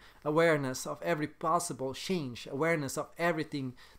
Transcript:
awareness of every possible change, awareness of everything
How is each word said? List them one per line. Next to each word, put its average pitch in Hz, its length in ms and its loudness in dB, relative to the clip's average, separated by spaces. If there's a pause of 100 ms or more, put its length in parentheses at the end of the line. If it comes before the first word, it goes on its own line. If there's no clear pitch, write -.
(240)
awareness 151 640 2
of 147 120 -6
every 165 280 0
possible 156 680 0
change, 139 560 -4
awareness 151 480 0
of 147 180 -6
everything 151 580 -2 (240)